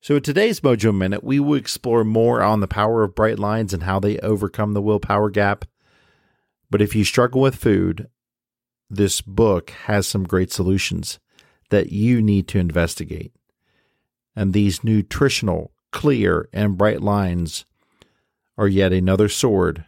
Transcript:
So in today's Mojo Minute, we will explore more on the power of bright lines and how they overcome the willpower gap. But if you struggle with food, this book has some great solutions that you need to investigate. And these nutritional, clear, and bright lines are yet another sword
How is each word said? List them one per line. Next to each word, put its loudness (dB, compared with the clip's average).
So 0
in 0
today's 0
Mojo 2
Minute, -2
we 0
will 0
explore -2
more 2
on 2
the -2
power 0
of -2
bright 0
lines -2
and -4
how -2
they 0
overcome -2
the -2
willpower 0
gap. -2
But 0
if 0
you 2
struggle 0
with 2
food, 0
this -2
book 0
has 0
some -2
great 0
solutions -2
that 2
you 2
need 2
to -2
investigate. -4
And 0
these 0
nutritional, 0
clear, 0
and -2
bright 0
lines -2
are 2
yet 2
another 4
sword 0